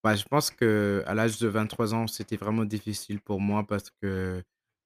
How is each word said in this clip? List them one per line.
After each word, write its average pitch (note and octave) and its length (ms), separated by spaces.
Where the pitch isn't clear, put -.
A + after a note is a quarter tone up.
Bah, G#2+ 120
je G2+ 100
pense D3 260
qu'à G2+ 640
l'âge A2 240
de A#2 80
vingt-trois A2 480
ans, A2+ 120
c'était G#2+ 300
vraiment G#2+ 280
difficile G#2 560
pour G2 200
moi G#2 260
parce G2+ 240
que F#2 400